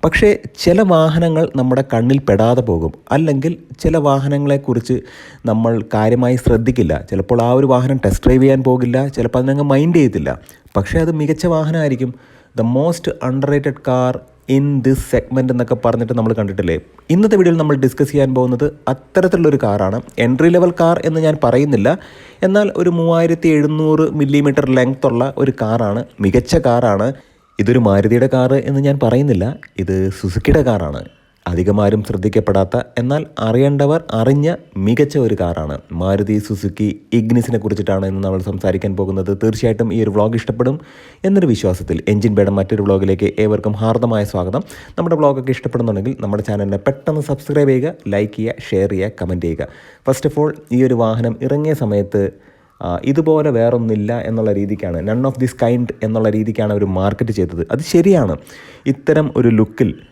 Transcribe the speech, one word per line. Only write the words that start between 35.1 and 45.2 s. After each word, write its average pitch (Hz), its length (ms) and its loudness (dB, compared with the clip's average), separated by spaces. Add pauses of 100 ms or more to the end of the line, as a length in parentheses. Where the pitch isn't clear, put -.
ഒരു 113 220 0
കാറാണ്. 78 380 -4 (140)
മാരുതി 98 460 0
സുസുക്കി 104 500 -4 (240)
ഇഗ്നിസിനെ 117 460 0
കുറിച്ചിട്ടാണ് 98 480 -2
ഇന്ന് 95 180 -4
നമ്മൾ 95 160 -2
സംസാരിക്കാൻ 95 560 -4
പോകുന്നത്. 95 400 -4
തീർച്ചയായിട്ടും 113 580 0
ഈ 113 80 0
ഒരു 104 80 0
വ്ലോഗ് 107 260 0
ഇഷ്ടപ്പെടും 123 400 -2 (480)
എന്നൊരു 190 220 2
വിശ്വാസത്തിൽ 90 600 -2
എഞ്ചിൻ 104 260 2
ബേയുടെ 98 160 2
മറ്റൊരു 101 320 -2
വ്ലോഗിലേക്ക് 98 560 2
ഏവർക്കും 107 340 0
ഹാർദമായ 110 520 0
സ്വാഗതം. 101 400 -4 (340)
നമ്മുടെ 170 180 0
വ്ലോഗൊക്കെ 135 340 0